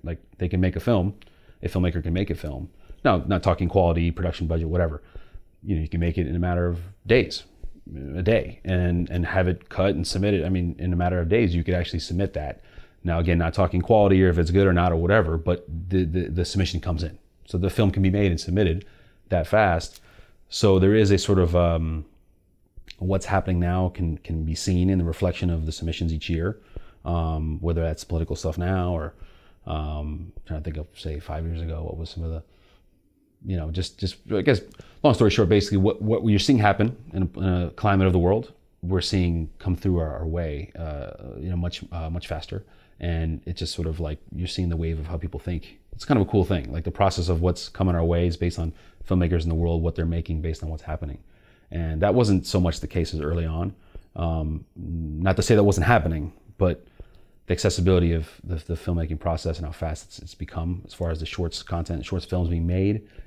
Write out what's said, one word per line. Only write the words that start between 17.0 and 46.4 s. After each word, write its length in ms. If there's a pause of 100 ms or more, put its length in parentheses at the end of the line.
in. 140 (280)
So 120
the 120
film 220
can 100
be 80
made 220
and 80
submitted 460 (440)
that 180
fast. 540 (480)
So 300
there 160
is 160
a 60
sort 220
of, 160
um, 500 (920)
what's 260
happening 340
now 300
can, 300
can 240
be 120
seen 340
in 80
the 60
reflection 460
of 160
the 60
submissions 420
each 160
year, 300 (460)
um, 560
whether 200
that's 220
political 320
stuff 220
now 340
or, 220 (520)
um, 680 (140)
trying 160
to 20
think 140
of, 180
say, 240
five 260
years 160
ago, 220
what 140
was 120
some 140
of 80
the, 120 (1040)
you 120
know, 140
just, 280
just, 180 (160)
I 80
guess, 200 (420)
long 100
story 160
short, 200
basically 280
what, 240
what 240
you're 140
seeing 200
happen 360 (180)
in 100
a, 160
in 240
a 80
climate 360
of 60
the 60
world, 340 (280)
we're 200
seeing 480 (100)
come 160
through 240
our, 200
our 60
way, 520
uh, 340 (280)
you 100
know, 60
much, 360
uh, 180
much 180
faster. 380 (340)
And 460
it's 140
just 140
sort 140
of 120
like, 200 (160)
you're 120
seeing 220
the 80
wave 220
of 80
how 100
people 220
think. 400 (140)
It's 120
kind 140
of 80
a 20
cool 160